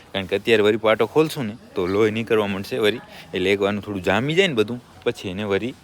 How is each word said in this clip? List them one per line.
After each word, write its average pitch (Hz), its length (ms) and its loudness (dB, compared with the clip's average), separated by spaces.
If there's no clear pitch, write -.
કારણ 98 140 -4
કે 98 100 -2
અત્યારે 107 260 4
વળી 107 140 4
પાટો 110 300 2
ખોલશું 151 400 0
ને 98 100 -8
તો 92 120 -2
લોહી 104 240 2
નીકળવા 110 360 0
માંડશે 101 320 -6
વળી, 113 220 0
એટલે 95 180 0
એકવારનું 101 300 0
થોડું 98 200 -8
જામી 110 320 0
જાય 185 140 2
ને 147 60 -4
બધું, 113 280 -2
પછી 120 240 -6
એને 95 160 -6
વળી 101 400 -2